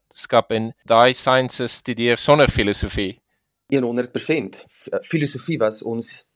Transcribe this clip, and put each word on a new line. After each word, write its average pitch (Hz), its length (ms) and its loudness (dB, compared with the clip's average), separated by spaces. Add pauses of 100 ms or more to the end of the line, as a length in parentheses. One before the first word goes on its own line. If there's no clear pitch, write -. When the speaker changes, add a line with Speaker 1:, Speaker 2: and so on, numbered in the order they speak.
(140)
Speaker 1:
skap - 380 0
en 113 200 -4 (140)
daai 117 280 6
sciences 131 580 0
studeer 117 460 -2
sonder 147 300 6
filosofie? 104 720 -4 (480)
Speaker 2:
Een 135 140 0
honderd 123 300 -4
persent. - 580 -4
F-, - 180 -20 (140)
filosofie 147 560 -4
was 110 240 -2
ons, 117 420 -10 (120)